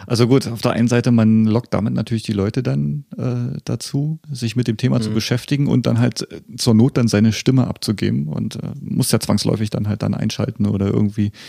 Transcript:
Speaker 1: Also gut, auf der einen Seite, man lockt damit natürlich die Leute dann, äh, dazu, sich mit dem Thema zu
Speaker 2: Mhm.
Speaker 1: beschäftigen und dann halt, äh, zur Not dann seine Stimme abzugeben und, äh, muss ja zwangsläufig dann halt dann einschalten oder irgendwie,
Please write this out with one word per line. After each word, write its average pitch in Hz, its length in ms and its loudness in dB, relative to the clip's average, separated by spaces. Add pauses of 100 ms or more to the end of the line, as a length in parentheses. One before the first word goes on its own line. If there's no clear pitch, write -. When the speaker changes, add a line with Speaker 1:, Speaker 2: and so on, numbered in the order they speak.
Speaker 1:
Also 117 220 2
gut, 131 200 4
auf 113 140 -8
der 123 100 2
einen 117 160 2
Seite, 120 240 2
man 110 340 4
lockt 110 280 0
damit 117 200 -2
natürlich 113 300 -4
die 110 100 -4
Leute 104 280 -2
dann, 143 440 -4 (120)
äh, 123 480 -4
dazu, 143 540 -4 (120)
sich 120 240 -6
mit 123 120 0
dem 113 100 0
Thema 127 240 0
zu 110 100 -2
Speaker 2:
Mhm. 110 40 -2
Speaker 1:
beschäftigen 135 520 -2
und 123 200 2
dann 117 120 2
halt, - 320 -2
äh, 82 100 -14 (140)
zur 120 200 2
Not 123 220 6
dann 120 100 4
seine 107 240 4
Stimme 131 360 2
abzugeben - 600 -2
und, - 300 -6
äh, - 220 -8
muss - 320 -2
ja 110 80 2
zwangsläufig 107 520 0
dann 104 160 -2
halt 104 160 -2
dann 104 120 0
einschalten - 520 -2
oder 98 200 0
irgendwie, 107 440 0 (180)